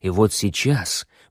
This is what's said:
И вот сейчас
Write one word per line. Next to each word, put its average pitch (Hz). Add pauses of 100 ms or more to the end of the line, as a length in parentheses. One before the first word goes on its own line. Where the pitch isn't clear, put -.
И 92
вот 98
сейчас 107 (240)